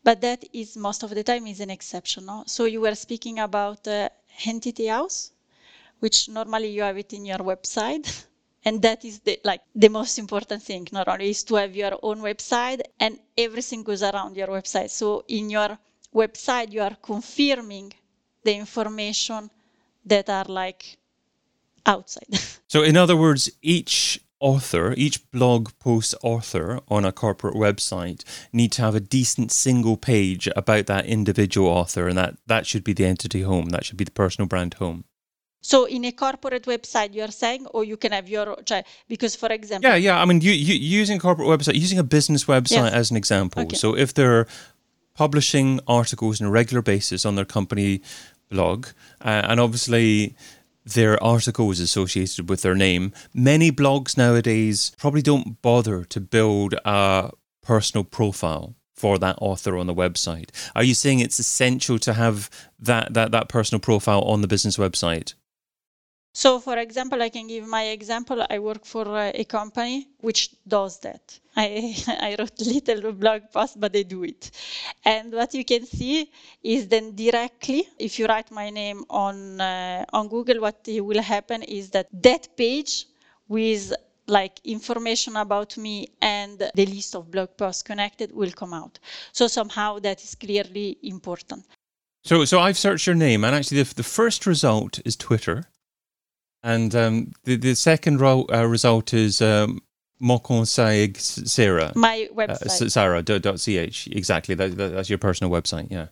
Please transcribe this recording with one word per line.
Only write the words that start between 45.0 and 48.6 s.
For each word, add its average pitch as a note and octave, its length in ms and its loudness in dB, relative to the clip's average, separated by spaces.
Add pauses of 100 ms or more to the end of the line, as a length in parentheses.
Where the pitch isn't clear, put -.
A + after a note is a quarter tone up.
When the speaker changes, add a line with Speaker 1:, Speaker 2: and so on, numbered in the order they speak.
Speaker 2:
publishing C#3+ 720 2
articles A2+ 560 2
on G#2 60 0
a - 20 2
regular A#2 320 4
basis G2 420 0
on G#2 120 0
their G2 100 -2
company G2 560 0 (480)
blog, F#2+ 380 0 (340)